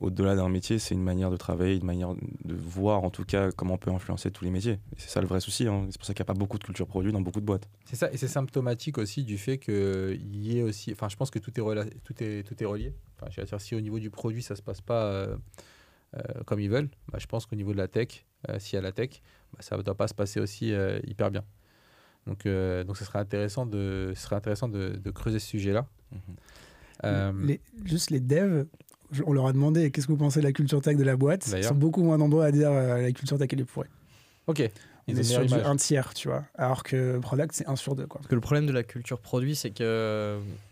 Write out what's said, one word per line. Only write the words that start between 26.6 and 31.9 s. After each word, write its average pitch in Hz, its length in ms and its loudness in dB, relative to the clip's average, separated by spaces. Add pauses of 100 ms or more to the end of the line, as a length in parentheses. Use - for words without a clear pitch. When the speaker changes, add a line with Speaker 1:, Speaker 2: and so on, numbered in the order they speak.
Speaker 2:
Euh, 98 260 2 (120)
Speaker 3:
Les, 143 160 2 (260)
juste 170 260 0
les 147 80 2
devs, 151 480 4 (440)
je, 143 140 -2
on 151 80 2
leur 131 140 4
a 135 60 4
demandé : « 151 380 6
Qu'est-ce 143 140 -2
que 139 60 2
vous 151 80 4
pensez 147 200 4
de 147 60 4
la 139 80 4
culture 143 280 4
tech 147 140 4
de 143 80 6
la 135 120 6
boîte ? » 143 320 4
Ils 117 60 -2
Speaker 2:
D'ailleurs. 95 160 2
Speaker 3:
sont 135 60 4
beaucoup 156 280 6